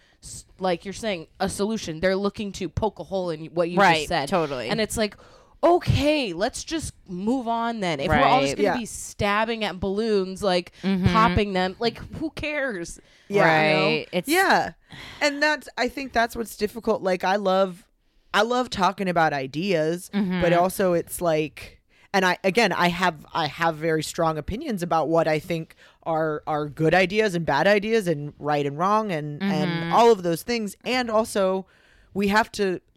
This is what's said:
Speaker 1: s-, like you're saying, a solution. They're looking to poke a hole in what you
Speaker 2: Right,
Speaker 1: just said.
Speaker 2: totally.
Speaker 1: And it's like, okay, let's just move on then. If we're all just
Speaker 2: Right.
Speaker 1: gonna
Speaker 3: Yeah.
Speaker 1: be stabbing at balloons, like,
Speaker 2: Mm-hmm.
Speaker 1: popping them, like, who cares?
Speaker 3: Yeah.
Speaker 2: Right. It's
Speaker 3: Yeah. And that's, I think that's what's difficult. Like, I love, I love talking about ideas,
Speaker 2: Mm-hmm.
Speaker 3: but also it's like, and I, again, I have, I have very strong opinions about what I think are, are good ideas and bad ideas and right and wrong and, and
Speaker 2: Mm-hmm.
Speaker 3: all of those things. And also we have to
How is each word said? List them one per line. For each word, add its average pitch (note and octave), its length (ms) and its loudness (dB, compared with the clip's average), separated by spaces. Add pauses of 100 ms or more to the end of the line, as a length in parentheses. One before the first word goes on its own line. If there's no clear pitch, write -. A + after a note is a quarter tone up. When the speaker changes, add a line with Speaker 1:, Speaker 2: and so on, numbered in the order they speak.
(220)
Speaker 1:
s-, - 220 -18 (140)
like F#3 260 -2
you're G3 80 -10
saying, F#3 360 -6 (100)
a F#3+ 100 -2
solution. G3 520 -4
They're F#3+ 160 2
looking G3+ 360 -4
to F3+ 160 -8
poke - 300 -4
a E3 60 -12
hole F3+ 260 -4
in D#3+ 160 -8
what E3+ 240 -2
you F#3 80 0
Speaker 2:
Right, F#3+ 200 6
Speaker 1:
just D3 100 -4
said. D3 200 -2
Speaker 2:
totally. C#3+ 400 -2
Speaker 1:
And A3 120 -2
it's - 160 -4
like, G#3+ 200 -4 (460)
okay, D4 680 2
let's G3 320 -4
just - 300 -6 (140)
move A3 380 -2
on A#3 340 -4
then. E3 200 -2
If D#3+ 80 -2
we're D#3 80 4
all C#3+ 240 6
just C#3 120 0
Speaker 2:
Right. - 40 -4
Speaker 1:
gonna F#3+ 180 2
Speaker 3:
Yeah. - 40 -4
Speaker 1:
be A3+ 80 -6
stabbing A3 760 -2
at F3+ 140 -4
balloons, G3 640 -2
like, F3+ 300 0 (100)
Speaker 2:
Mm-hmm. F#3 300 2
Speaker 1:
popping F3+ 400 4
them, F#3 260 0
like, A#3 200 -2 (180)
who D#4 140 -6
cares? C4+ 680 -6 (300)
Speaker 3:
Yeah. G3+ 160 4
Speaker 2:
Right. D#3 680 4
It's F3+ 180 -4
Speaker 3:
Yeah. D4 440 2 (480)
And C#4+ 220 0
that's, D4+ 340 0
I B3+ 120 0
think C4+ 240 -8
that's A#3 220 2
what's A3+ 220 -8
difficult. G#3 460 0
Like, F#3 220 0
I F#3+ 120 4
love, F#3+ 500 2 (480)
I G3+ 80 6
love A#3+ 280 0
talking F#3+ 380 0
about E3 240 4
ideas, D#3 840 -2
Speaker 2:
Mm-hmm. F#3 260 0
Speaker 3:
but F3 140 4
also F3+ 400 2
it's - 260 -4
like, D#3 600 -2 (320)
and F#3+ 120 2
I, F3+ 180 2
again, G3 300 2
I F3 160 2
have, F3 440 -2
I E3 140 0
have E3 300 -2
very D#3+ 260 0
strong D#3+ 360 -2
opinions G#3+ 440 -6
about D#3+ 260 0
what E3 200 2
I D#3 100 0
think D#3+ 380 -6 (280)
are, D#3 420 -2
are D3+ 220 -4
good D#3 260 0
ideas F#3+ 400 2
and E3+ 120 -2
bad D3+ 220 2
ideas G#3 400 2
and D3 300 -4
right D3 280 -2
and C#3+ 120 -6
wrong G#3 340 0
and, D3 300 -6
and F3+ 280 0
Speaker 2:
Mm-hmm. E3+ 220 -4
Speaker 3:
all A#3 180 6
of G3 140 2
those E3+ 180 -2
things. A3 320 -4 (100)
And B3 260 -2
also G3 560 0 (460)
we G3+ 160 0
have G#3+ 240 2
to F#3+ 280 -2 (160)